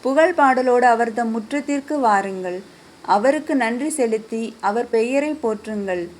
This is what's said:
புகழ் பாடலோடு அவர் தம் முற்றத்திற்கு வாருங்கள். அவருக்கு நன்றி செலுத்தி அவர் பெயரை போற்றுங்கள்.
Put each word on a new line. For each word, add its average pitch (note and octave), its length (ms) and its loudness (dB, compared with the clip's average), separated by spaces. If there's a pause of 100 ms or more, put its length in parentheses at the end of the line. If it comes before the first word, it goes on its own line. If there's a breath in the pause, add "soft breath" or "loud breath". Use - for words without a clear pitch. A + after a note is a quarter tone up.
புகழ் D#4 320 2
பாடலோடு B3+ 460 4
அவர் A#3 340 4
தம் A3+ 180 -2
முற்றத்திற்கு C#4+ 680 -4
வாருங்கள். G3 600 0 (400 loud breath)
அவருக்கு C#4 540 0
நன்றி B3 340 -2
செலுத்தி A3+ 680 -4
அவர் G#3 300 -2
பெயரை C#4 540 0
போற்றுங்கள். G#3 640 -4 (120)